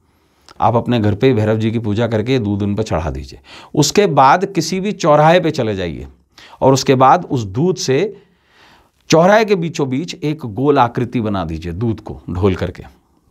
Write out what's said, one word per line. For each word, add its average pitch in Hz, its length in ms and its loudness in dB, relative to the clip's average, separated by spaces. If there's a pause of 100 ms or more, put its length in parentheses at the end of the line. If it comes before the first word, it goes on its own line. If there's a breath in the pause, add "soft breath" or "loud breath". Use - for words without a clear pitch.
(600 soft breath)
आप 113 140 2
अपने 120 260 0
घर 104 140 2
पे 135 120 2
ही 135 60 4
भैरव 107 260 0
जी 110 120 0
की 117 80 -2
पूजा 110 280 -2
करके 117 320 -2
दूध 101 240 -2
उन 101 120 -2
पर 107 80 -2
चढ़ा 85 280 -4
दीजिए। 69 300 -12 (340 loud breath)
उसके 202 320 2
बाद 151 380 4
किसी 185 360 -4
भी 202 120 -4
चौराहे 160 480 4
पे 160 100 0
चले 110 260 -2
जाइए 73 320 -8 (520 loud breath)
और 135 120 4
उसके 135 220 2
बाद 139 300 4
उस 123 180 -4
दूध 127 340 -2
से 147 460 -2 (840 soft breath)
चौराहे 196 360 4
के 208 100 0
बीचों 165 340 -4
बीच 139 260 -6
एक 151 240 -6
गोल 131 400 0
आकृति 120 420 0
बना 101 240 -2
दीजिए, 82 280 -8
दूध 104 280 -4
को - 300 -14
ढोल 92 240 0
करके - 520 -10 (240)